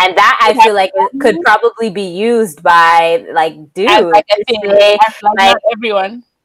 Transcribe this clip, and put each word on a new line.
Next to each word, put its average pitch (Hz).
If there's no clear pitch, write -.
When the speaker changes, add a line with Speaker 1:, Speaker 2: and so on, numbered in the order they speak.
Speaker 1:
that, 220
I 226
Speaker 2:
would 214
have 233
Speaker 1:
feel 214
like, 190
it 262
could 254
Speaker 2:
known. 349
Speaker 1:
probably 226
be 196
used 196
by, 170
like, 160
Speaker 2:
As, 151
Speaker 1:
dudes 208
Speaker 2:
like, 208
a 208
Speaker 1:
to 208
Speaker 2:
thing. 226
Speaker 1:
say, 202
Speaker 2:
As, 214
like, 214
Speaker 1:
like, 196
Speaker 2:
not 220
everyone. 214